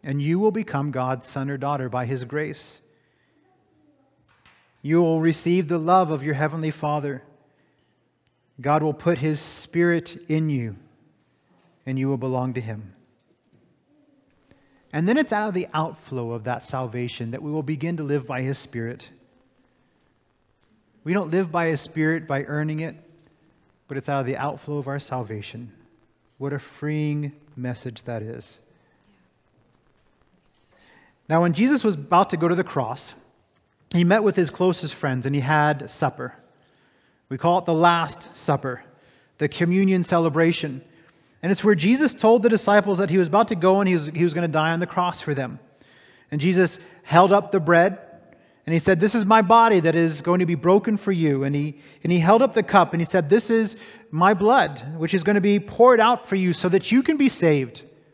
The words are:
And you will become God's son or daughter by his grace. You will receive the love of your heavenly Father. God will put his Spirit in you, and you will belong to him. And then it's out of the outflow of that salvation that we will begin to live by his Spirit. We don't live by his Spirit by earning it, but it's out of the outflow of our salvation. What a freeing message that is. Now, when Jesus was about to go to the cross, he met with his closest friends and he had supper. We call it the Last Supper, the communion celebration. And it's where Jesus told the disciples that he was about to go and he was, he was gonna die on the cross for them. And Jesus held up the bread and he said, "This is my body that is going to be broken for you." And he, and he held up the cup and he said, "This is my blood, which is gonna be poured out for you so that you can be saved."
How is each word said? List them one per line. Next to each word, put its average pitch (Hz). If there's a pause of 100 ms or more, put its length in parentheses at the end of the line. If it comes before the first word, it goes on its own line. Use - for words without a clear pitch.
And 143
you 160
will 214
become 147
God's 127
son 139
or 139
daughter 135
by 123
his 127
grace. 147 (2000)
You 160
will 160
receive 165
the 170
love 175
of 147
your 151
heavenly 156
Father. 147 (1400)
God 143
will 151
put 170
his 151
Spirit - (100)
in 156
you, 120 (1080)
and 131
you 135
will 139
belong 127
to 127
him. 107 (2000)
And 160
then 240
it's 294
out 214
of 196
the 180
outflow 143
of 113
that 120
salvation 120
that 139
we 151
will 156
begin 156
to 156
live 139
by 127
his 135
Spirit. 120 (1900)
We 165
don't 180
live 175
by 165
his 151
Spirit 160
by 143
earning 151
it, 160 (920)
but 139
it's 135
out 139
of 127
the 131
outflow 147
of 135
our 139
salvation. 113 (680)
What 139
a 143
freeing 147 (240)
message 123
that 117
is. 113 (2750)
Now, 165
when 175
Jesus 247
was 208
about 175
to 175
go 165
to 170
the 180
cross, 127 (760)
he 175
met 208
with 202
his 170
closest 180
friends 131
and 135
he 143
had 147
supper. 131 (920)
We 131
call 175
it 180
the 170
Last 165
Supper, 135 (560)
the 151
communion 185
celebration. 165 (580)
And 175
it's -
where 208
Jesus 240
told 226
the 233
disciples 202
that 196
he 170
was 180
about 208
to 226
go 190
and 196
he 180
was, 151
he 151
was 170
gonna 170
die 156
on 165
the 175
cross 175
for 151
them. 131 (720)
And 147
Jesus 180 (240)
held 180
up 202
the 196
bread 170 (640)
and 160
he 165
said, 175
"This 202
is 226
my 220
body 220
that 160
is 160
going 180
to 180
be 170
broken 196
for 202
you." 151
And 139
he, 147 (260)
and 170
he 180
held 196
up 269
the 214
cup 175
and 170
he 165
said, 165
"This 220
is 226 (340)
my 175
blood, 190 (160)
which 165
is 180
gonna 202
be 202
poured 233
out 233
for 196
you 180
so 180
that 185
you 254
can 320
be 277
saved." 143 (300)